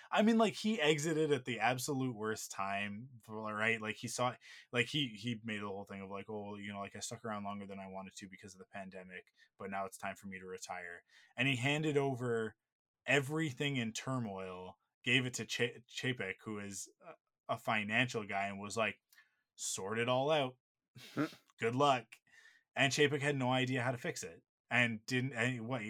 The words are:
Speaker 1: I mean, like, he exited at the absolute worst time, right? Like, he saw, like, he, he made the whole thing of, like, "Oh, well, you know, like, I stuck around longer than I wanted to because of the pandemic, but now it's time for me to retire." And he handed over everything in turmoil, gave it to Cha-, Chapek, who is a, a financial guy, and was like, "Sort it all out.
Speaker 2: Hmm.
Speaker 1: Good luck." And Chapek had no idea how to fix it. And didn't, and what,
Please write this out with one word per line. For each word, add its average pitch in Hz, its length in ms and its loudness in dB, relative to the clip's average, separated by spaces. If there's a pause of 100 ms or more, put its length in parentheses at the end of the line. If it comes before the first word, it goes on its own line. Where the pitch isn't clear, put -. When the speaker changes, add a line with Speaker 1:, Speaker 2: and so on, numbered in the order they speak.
(120)
Speaker 1:
I 190 100 4
mean, 220 160 6
like, 220 180 4
he 214 260 0
exited 151 500 4
at 127 140 2
the 117 140 -2
absolute 127 560 2
worst 107 360 -4
time, 101 580 -4 (180)
right? 110 540 0
Like, 107 160 -4
he 120 100 -8
saw, 123 260 0 (380)
like, 120 160 2
he, 147 280 0
he 110 280 -4
made 107 180 -4
the 104 60 -4
whole 98 160 -6
thing 98 180 -10
of, 95 80 -10
like, 98 200 -6
"Oh, 104 220 -8
well, 104 80 -10
you 101 140 -8
know, 101 60 -8
like, 98 160 -8
I 104 60 -10
stuck - 240 -8
around 104 180 -4
longer 101 240 -6
than 98 120 -10
I 95 120 -12
wanted 95 240 -12
to 101 160 -14
because 95 220 -16
of 92 60 -20
the 95 140 -18
pandemic, 92 520 -12 (340)
but 101 100 -8
now 98 160 -2
it's 95 120 -12
time 98 180 -6
for - 120 -16
me 95 120 -10
to 92 60 -14
retire." 90 580 -10 (340)
And 127 120 2
he 135 80 2
handed 147 400 2
over 120 580 0 (500)
everything 143 680 2
in 117 160 0
turmoil, 95 840 -6 (260)
gave 127 220 6
it 127 100 -4
to 113 100 -4
Cha-, - 360 0 (120)
Chapek, 113 420 -2 (100)
who 107 140 -6
is 101 280 -8 (600)
a, 131 60 0
a - 20 -12
financial 113 680 2
guy, 101 240 -2
and 98 100 -4
was 98 200 -4
like, 107 180 2 (640)
"Sort 104 420 -4
it 120 80 2
all 131 240 4
out. 139 240 2 (580)
Speaker 2:
Hmm. 147 120 0 (340)
Speaker 1:
Good 117 160 0
luck." 131 300 6 (680)
And 135 200 6
Chapek 147 280 4
had 143 160 2
no 127 140 2
idea 127 320 2
how 127 80 2
to 123 60 -4
fix - 260 -6
it. - 180 -12 (300)
And 117 340 2
didn't, 131 280 0
and 117 340 0
what, 120 220 -2